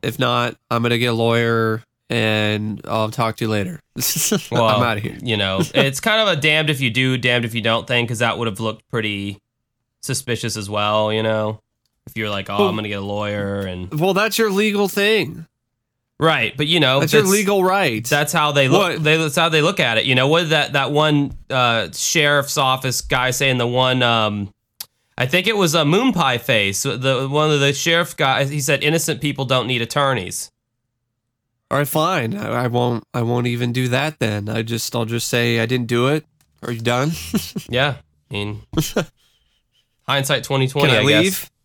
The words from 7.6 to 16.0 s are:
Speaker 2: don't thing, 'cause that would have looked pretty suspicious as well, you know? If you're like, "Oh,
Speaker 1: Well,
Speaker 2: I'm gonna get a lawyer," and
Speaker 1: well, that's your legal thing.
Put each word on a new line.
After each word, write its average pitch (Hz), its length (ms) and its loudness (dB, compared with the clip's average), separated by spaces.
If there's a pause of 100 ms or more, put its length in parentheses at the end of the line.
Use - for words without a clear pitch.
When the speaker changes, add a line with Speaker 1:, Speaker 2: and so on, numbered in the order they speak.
Speaker 2:
don't 113 280 0
thing, 120 180 2
'cause 117 140 -4
that 113 180 0
would 117 80 -2
have 107 140 -6
looked 110 280 -6
pretty 101 520 -6 (600)
suspicious 117 560 -4
as 101 140 -8
well, 107 420 0
you 110 120 0
know? 110 360 -2 (460)
If - 100 -14
you're 107 140 -6
like, 98 180 -6
"Oh, 101 120 -6
Speaker 1:
Well, 101 80 4
Speaker 2:
I'm 104 80 -2
gonna 107 100 -6
get 101 140 -6
a 98 40 -6
lawyer," 101 580 -4
and 90 360 -8
Speaker 1:
well, 180 160 2
that's 214 240 0
your 220 140 2
legal 202 340 0
thing. 202 600 0 (720)